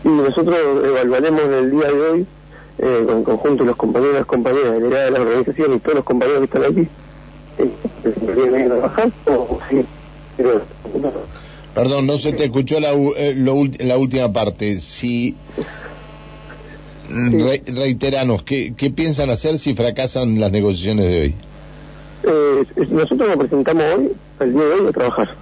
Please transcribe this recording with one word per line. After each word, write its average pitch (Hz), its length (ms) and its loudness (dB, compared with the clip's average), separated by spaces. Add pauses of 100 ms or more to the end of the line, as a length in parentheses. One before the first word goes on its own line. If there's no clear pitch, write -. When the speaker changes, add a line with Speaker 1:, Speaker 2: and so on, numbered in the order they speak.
Speaker 1:
Y 165 40 4
nosotros 156 480 2 (280)
evaluaremos 135 580 2
en 139 100 2
el 131 180 2
día 147 160 2
de 143 140 2
hoy, 165 260 2 (520)
eh, 123 280 2
con 113 120 2
el 110 40 0
conjunto 127 400 2
de 120 60 4
los 120 80 0
compañeros 127 380 2
y 139 40 2
las - 80 -2
compañeras 127 460 2
delegadas 123 320 2
de 131 80 2
la 131 80 2
organización 127 540 2
y 113 40 2
todos 156 160 0
los 135 100 0
compañeros 131 360 2
que 135 60 2
están 135 180 0
aquí, 160 240 2 (720)
eh, - 120 2 (320)
si 110 240 -2
quieren 127 340 2
ir 123 120 2
a - 20 2
trabajar 214 380 0 (140)
o - 340 0 (100)
sí, 135 140 2 (520)
pero, 123 260 2 (380)
no. 139 120 -2 (640)
Speaker 2:
Perdón, 135 320 2
no 143 100 0
se 151 140 -2
te 147 140 0
escuchó 135 340 0
la 147 120 0
u-, 143 240 2
eh, 143 200 0
lo 131 180 2
ulti-, 139 300 0
la 127 140 2
última 127 340 0
parte. 101 480 -2
Si 120 560 -4 (1700)
Speaker 1:
Sí. - 60 -12
Speaker 2:
re-, 120 520 2
reiteranos, 127 760 -2
¿qué, 131 320 -4
qué 139 140 -2
piensan 143 400 -2
hacer 156 300 -2
si 139 160 -2
fracasan 117 680 0
las 101 100 2
negociaciones 101 600 2
de 87 100 2
hoy? 71 140 0 (880)
Speaker 1:
Eh, 147 420 4 (120)
es-, 143 140 0
nosotros 208 380 2
nos 175 80 2
presentamos 147 480 2 (140)
hoy, 139 140 0 (280)
el 127 140 2
día 151 100 4
de 151 80 4
hoy, 196 160 4
a - 40 0
trabajar. - 500 -2